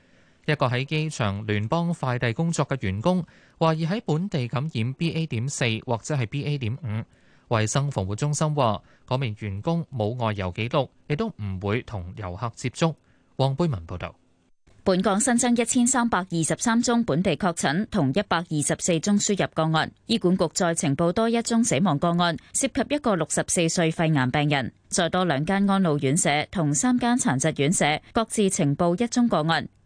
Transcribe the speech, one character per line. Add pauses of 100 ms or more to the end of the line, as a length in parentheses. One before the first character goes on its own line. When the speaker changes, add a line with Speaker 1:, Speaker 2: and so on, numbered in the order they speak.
(460)
Speaker 1:
一
個
喺
機
場
聯
邦
快
遞
工
作
嘅
員
工， (360)
懷
疑
喺
本
地
感
染
B
A.
點
四 (220)
或
者
係
B
A.
點
五。
衛
生
防
護
中
心
話， (260)
嗰
名
員
工
冇
外
遊
記
錄， (180)
亦
都
唔
會
同
遊
客
接
觸。 (440)
黃
貝
文
報
道。 (680)
Speaker 2:
本
港
新
增
一
千
三
百
二
十
三
宗
本
地
確
診
同
一
百
二
十
四
宗
輸
入
個
案， (180)
醫
管
局
再
呈
報
多
一
宗
死
亡
個 (120)
案， (180)
涉
及
一
個
六
十
四
歲
肺
癌
病
人。 (160)
再
多
兩
間
安
老
院
舍 (220)
同
三
間
殘
疾
院
舍 (260)
各
自
呈
報
一
宗
個 (120)
案， (180)